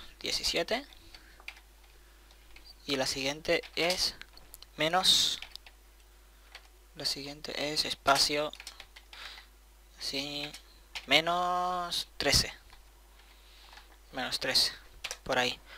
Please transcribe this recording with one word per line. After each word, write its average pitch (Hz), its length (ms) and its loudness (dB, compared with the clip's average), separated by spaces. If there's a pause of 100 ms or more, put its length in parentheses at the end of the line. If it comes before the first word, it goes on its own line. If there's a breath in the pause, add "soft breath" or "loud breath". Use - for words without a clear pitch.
(200)
diecisiete. - 680 -2 (2000 loud breath)
Y 139 120 0
la 131 80 2
siguiente 156 560 0 (140)
es 175 400 0 (640)
menos, 175 640 4 (1600)
la 147 100 -12
siguiente 143 680 -4
es 151 120 0
espacio, 147 680 4 (1500 loud breath)
sí, 147 520 -6 (560)
menos 175 1080 2
trece. - 360 4 (1600 loud breath)
Menos 123 280 -4
trece, - 320 2 (520)
por 131 160 0
ahí, - 200 0 (180 loud breath)